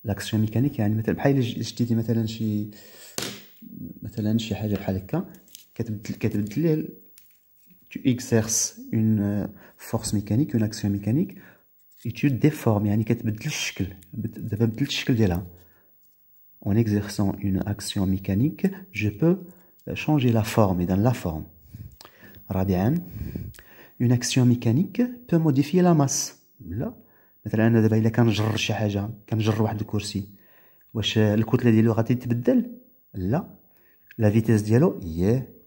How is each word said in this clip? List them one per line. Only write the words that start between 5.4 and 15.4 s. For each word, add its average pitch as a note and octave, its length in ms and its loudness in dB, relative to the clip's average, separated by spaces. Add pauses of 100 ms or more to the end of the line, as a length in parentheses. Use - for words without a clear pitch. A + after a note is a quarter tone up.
كتبدل، A2 380 -8
كتبدل G#2 480 -4
ليه E3 120 2
ال-، D#3 160 -4 (1040)
tu - 60 -8
exerces - 800 0 (120)
une, A2 280 2
euh, G2+ 280 -2 (440)
force - 220 -4
mécanique, G#2+ 400 -2
une A2+ 100 2
action G#2+ 260 -4
mécanique, G#2+ 460 -2 (720)
et A#2+ 60 -6
tu - 180 0
déformes، A2+ 560 2
يعني G#2 180 2
كتبدل A2+ 420 -2
الشكل. - 420 -6 (260)
بد-، A2+ 340 -8
دابا A2 180 0
بدلت B2+ 240 -2
الشكل - 260 -2
ديالها. F2 320 2 (1160)